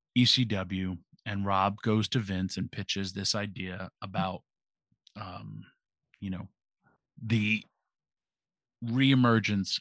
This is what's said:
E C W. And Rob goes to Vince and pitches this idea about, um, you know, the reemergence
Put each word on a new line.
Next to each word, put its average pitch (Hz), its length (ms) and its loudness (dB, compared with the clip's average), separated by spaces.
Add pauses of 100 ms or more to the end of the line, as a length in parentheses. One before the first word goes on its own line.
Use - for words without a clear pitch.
(140)
E 123 100 6
C 123 200 4
W. 95 540 -4 (280)
And 101 180 -4
Rob 98 380 0
goes 107 280 2
to 127 100 0
Vince 95 360 -4
and - 140 -4
pitches 98 420 -6
this 101 220 -4
idea 95 560 -8 (120)
about, 95 420 -6 (720)
um, 104 480 -14 (560)
you 98 100 -6
know, 92 180 -10 (720)
the 107 440 0 (1200)
reemergence 117 960 4